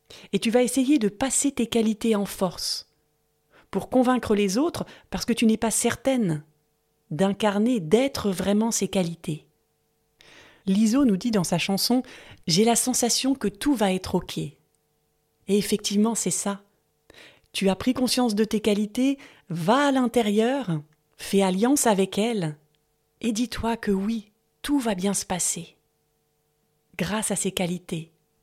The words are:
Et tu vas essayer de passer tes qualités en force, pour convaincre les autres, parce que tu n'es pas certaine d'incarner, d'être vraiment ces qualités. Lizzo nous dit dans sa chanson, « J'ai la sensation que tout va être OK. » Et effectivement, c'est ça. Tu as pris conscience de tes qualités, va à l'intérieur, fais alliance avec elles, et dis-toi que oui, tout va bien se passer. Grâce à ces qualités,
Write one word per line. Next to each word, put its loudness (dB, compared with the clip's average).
Et -2
tu 0
vas 4
essayer 2
de 2
passer -2
tes 0
qualités 0
en -2
force, -6
pour -6
convaincre 2
les 0
autres, -2
parce -6
que 0
tu 2
n'es 4
pas -2
certaine 0
d'incarner, 0
d'être 0
vraiment 0
ces -2
qualités. -4
Lizzo 4
nous 4
dit -2
dans 2
sa 0
chanson, « 0
J'ai 2
la 4
sensation 0
que -4
tout 0
va 0
être -4
OK. » -4
Et -10
effectivement, 0
c'est -2
ça. -4
Tu 0
as 0
pris -2
conscience 0
de 2
tes -2
qualités, 0
va 2
à 4
l'intérieur, 0
fais 0
alliance 2
avec 2
elles, -2
et -2
dis-toi -4
que -2
oui, -2
tout 0
va 0
bien -2
se -4
passer. -6
Grâce -4
à -2
ces -2
qualités, -6